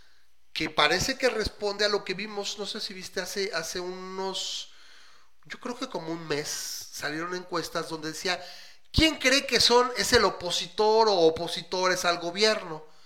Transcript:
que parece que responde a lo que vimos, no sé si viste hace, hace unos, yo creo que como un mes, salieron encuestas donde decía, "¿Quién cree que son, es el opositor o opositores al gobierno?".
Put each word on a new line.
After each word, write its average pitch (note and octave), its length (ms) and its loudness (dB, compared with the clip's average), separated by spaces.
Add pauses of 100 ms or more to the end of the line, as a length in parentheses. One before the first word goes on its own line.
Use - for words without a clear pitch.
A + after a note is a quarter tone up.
(540)
que D#3 160 -4
parece B3 480 2
que B3+ 120 2
responde G#3 560 -2
a G3+ 40 2
lo G3+ 160 0
que G3 80 -6
vimos, G3+ 440 -8
no G#3 80 -6
sé G#3 140 -8
si G3+ 140 -10
viste F#3 280 -10
hace, F#3+ 320 -6
hace E3 260 -6
unos, F#3 920 -6 (720)
yo - 140 -14
creo B3 180 -10
que - 120 -8
como E3 220 -8
un E3 160 -8
mes, D3 220 -2 (440)
salieron D#3+ 420 -6
encuestas E3+ 540 -6
donde D#3 200 -8
decía, F3 340 -4 (500)
"¿Quién D#4 240 6
cree C#4 300 4
que A#3+ 140 2
son, A#3+ 360 6
es G3+ 160 0
el A3 120 8
opositor G#3+ 840 2
o G3+ 40 4
opositores F3 920 2
al F3 140 2
gobierno?". F3 680 0 (200)